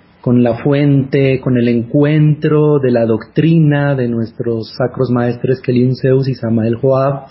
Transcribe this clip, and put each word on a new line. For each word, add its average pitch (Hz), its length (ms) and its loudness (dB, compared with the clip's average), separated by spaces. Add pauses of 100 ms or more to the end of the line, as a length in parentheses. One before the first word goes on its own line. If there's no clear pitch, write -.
(220)
con 123 220 2
la 117 120 2
fuente, 139 840 0
con 127 180 0
el 120 120 2
encuentro 151 1120 2
de 127 120 0
la 117 140 2
doctrina 147 880 0
de 123 120 -2
nuestros 117 680 -6
sacros 127 360 -4
maestres 123 500 -2
Kelim 127 320 0
Zeus 131 340 0
y 135 60 -4
Samael 113 420 -2
Joab. 135 560 -2